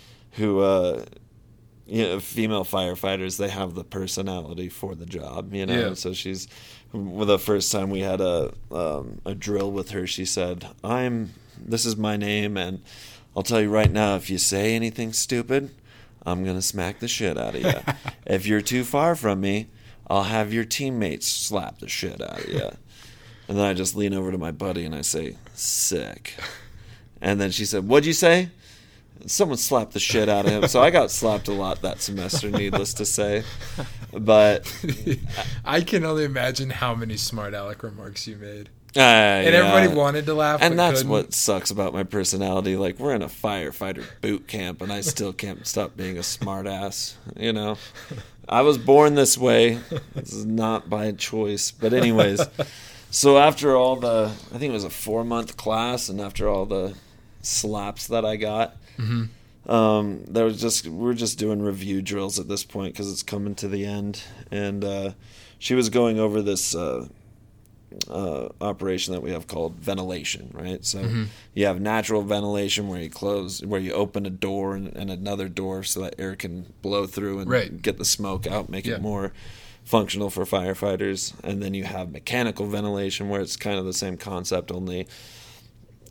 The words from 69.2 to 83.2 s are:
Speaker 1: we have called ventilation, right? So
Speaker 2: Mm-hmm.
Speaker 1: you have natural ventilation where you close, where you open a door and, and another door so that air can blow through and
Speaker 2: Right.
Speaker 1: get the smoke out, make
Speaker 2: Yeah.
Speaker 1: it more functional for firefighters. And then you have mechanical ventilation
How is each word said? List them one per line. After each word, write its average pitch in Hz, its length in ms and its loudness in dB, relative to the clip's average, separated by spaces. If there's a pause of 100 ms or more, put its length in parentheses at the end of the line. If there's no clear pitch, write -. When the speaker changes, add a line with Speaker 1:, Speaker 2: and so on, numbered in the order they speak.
Speaker 1:
we 87 100 -6
have 82 140 -8
called 82 280 -6
ventilation, 92 800 -6
right? 90 280 -8
So - 180 -4
Speaker 2:
Mm-hmm. 113 240 -2 (280)
Speaker 1:
you 101 140 2
have 95 120 2
natural 107 440 0
ventilation 101 640 -2
where 90 140 -6
you 82 80 -10
close, 98 500 -4
where 101 200 -2
you 92 120 -4
open 101 320 -2
a 98 60 -6
door 98 440 -2
and, 98 220 -6
and 98 140 -6
another 98 400 -4
door 95 320 -4
so 98 180 -4
that 92 180 -6
air 95 180 -6
can 90 440 -10
blow 101 260 0
through 98 340 -4
and 92 100 -6
Speaker 2:
Right. 117 320 -2
Speaker 1:
get 101 160 -2
the 92 80 -6
smoke 95 400 -2
out, 90 240 -4
make 98 160 -6
Speaker 2:
Yeah. 117 80 -2
Speaker 1:
it 95 80 -6
more 104 320 -4 (500)
functional 101 460 0
for 95 160 -4
firefighters. 95 880 -2 (100)
And 101 180 -4
then 98 120 -4
you 98 100 -4
have 90 280 -8
mechanical 110 540 -2
ventilation 101 640 -4